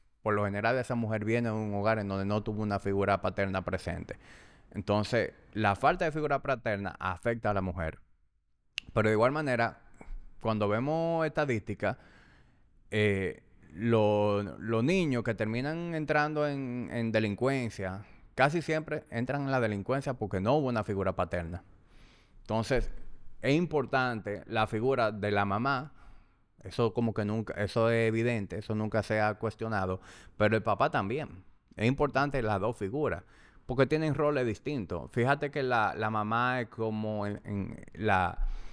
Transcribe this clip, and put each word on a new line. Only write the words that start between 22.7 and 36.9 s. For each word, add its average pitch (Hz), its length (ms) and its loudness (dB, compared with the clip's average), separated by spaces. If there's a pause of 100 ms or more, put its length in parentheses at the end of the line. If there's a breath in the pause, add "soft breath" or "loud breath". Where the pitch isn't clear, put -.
es 135 140 2
importante 127 920 0
la 110 200 2
figura 117 440 2
de 104 200 -2
la 101 140 2
mamá. 127 460 -2 (720 soft breath)
Eso 113 300 0
como 113 200 0
que 104 120 -2
nunca, 107 300 -2
eso 113 340 2
es 113 180 4
evidente, 113 500 0
eso 110 160 -6
nunca 107 300 0
se 107 160 0
ha 107 160 2
cuestionado. 101 640 -2 (380 loud breath)
Pero 107 180 4
el 107 80 2
papá 113 260 2
también. 117 540 -4 (320)
Es 104 120 0
importante 139 540 2
las 107 200 0
dos 113 160 -2
figuras, 104 460 -2 (420 soft breath)
porque 127 200 4
tienen 156 300 0
roles 147 300 2
distintos. 104 680 -4
Fíjate 139 400 2
que 143 120 -2
la, 117 320 2
la 107 140 -2
mamá 117 520 0
es 110 80 -8
como 107 580 -2